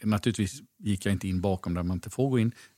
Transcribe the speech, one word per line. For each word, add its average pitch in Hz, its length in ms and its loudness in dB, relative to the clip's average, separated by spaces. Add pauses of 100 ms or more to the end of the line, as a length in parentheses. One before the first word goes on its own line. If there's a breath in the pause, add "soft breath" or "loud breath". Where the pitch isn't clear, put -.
naturligtvis 107 540 2 (160)
gick 101 280 -2
jag 101 60 2
inte 98 160 -2
in 92 120 0
bakom 92 340 0
där 87 80 -2
man 90 140 -2
inte 87 140 -8
får 135 200 0
gå 127 80 2
in, 113 140 2 (260 loud breath)